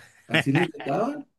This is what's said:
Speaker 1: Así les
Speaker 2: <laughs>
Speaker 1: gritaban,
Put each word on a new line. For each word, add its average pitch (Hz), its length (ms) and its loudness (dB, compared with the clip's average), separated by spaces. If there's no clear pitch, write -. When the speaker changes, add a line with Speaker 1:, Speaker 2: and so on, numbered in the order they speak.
Speaker 1:
Así 143 260 2
les 165 160 2
Speaker 2:
<laughs> - 40 -12
Speaker 1:
gritaban, 208 560 -4